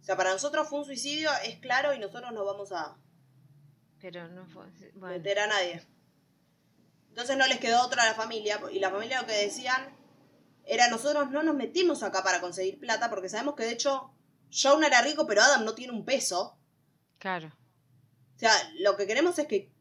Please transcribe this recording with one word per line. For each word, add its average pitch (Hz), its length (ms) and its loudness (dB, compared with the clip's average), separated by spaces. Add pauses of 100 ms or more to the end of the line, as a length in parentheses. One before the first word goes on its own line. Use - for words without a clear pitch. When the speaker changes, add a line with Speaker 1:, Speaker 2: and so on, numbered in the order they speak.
Speaker 1:
O - 40 -20
sea, 185 120 -2
para 226 140 2
nosotros 294 360 -2
fue 294 120 -4
un 294 60 -8
suicidio, 285 460 -4 (140)
es 233 140 -10
claro, 277 340 0
y 254 60 -4
nosotros 233 340 -10
no 208 120 -4
vamos 196 260 -8
a 156 260 -8 (1000)
Speaker 2:
Pero 175 280 -14
no 180 200 -20
fue, 185 180 -20 (120)
sí, 196 80 -20 (100)
bueno. 185 220 -12
Speaker 1:
meter 196 220 -2
a 208 80 0
nadie. 180 340 0 (1300)
Entonces 247 280 -4
no 269 100 4
les 254 120 0
quedó 240 260 4
otra 240 180 2
a 226 40 6
la 220 60 2
familia, 220 460 -4 (120)
y 196 80 -4
la 190 120 0
familia 233 300 -4
lo 226 60 -8
que 226 60 -4
decían 247 640 -2 (680)
era, 233 240 4
"Nosotros 269 420 0
no 285 100 -2
nos 311 140 2
metimos 294 480 0
acá 190 200 -2
para 180 180 2
conseguir 185 380 -4
plata, 233 300 -2
porque 190 200 -6
sabemos 269 260 -4
que 226 80 -4
de 226 80 -2
hecho 269 420 -2 (380)
Shaun 285 320 6
era 269 180 6
rico, 294 240 0
pero 214 160 4
Adam 247 240 6
no 220 80 -4
tiene 247 200 -12
un 196 120 -8
peso". - 540 -2 (580)
Speaker 2:
Claro. 180 300 -6 (880)
Speaker 1:
O - 40 -20
sea, 226 120 4 (280)
lo 196 180 4
que 202 100 -2
queremos 311 320 2
es 294 80 0
que 208 340 -2